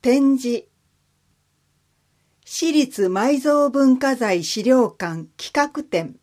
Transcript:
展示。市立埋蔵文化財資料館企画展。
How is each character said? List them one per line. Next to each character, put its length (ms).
展 380
示。 280
市 300
立 360
埋 300
蔵 300
文 300
化 160
財 260
資 220
料 260
館 360
企 160
画 300
展。 400